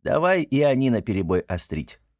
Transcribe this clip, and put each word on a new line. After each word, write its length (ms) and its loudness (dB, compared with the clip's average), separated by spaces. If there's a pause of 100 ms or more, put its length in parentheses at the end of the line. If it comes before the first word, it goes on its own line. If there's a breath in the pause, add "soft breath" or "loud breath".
Давай 400 0
и 220 0
они 260 2
наперебой 520 0
острить. 580 -6 (200)